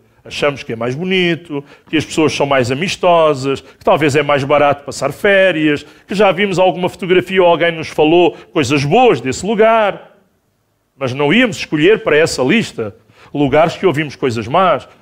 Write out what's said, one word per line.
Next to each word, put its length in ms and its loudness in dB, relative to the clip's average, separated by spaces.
achamos 400 -6
que 120 -10
é 20 -12
mais 180 -6
bonito, 680 -4
que 80 -2
as 80 0
pessoas 300 0
são 100 0
mais 260 0
amistosas, 920 0
que 220 -20
talvez 300 2
é 80 2
mais 220 0
barato 400 2
passar 260 -6
férias, 760 0
que 80 -8
já 160 4
vimos 280 -2
alguma 320 0
fotografia 520 0
ou 60 6
alguém 240 2
nos 160 -8
falou 440 2
coisas 320 0
boas 340 4
desse 280 -6
lugar. 720 0
Mas 200 -6
não 180 0
íamos 240 2
escolher 460 0
para 160 2
essa 240 0
lista 520 -4
lugares 440 0
que 80 -8
ouvimos 300 -2
coisas 320 -4
más, 400 0